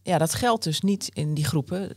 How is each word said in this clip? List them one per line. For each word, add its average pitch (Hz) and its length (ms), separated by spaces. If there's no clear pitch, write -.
Ja, 175 140
dat 156 160
geldt 233 300
dus - 180
niet 196 320
in 151 200
die 151 120
groepen 180 520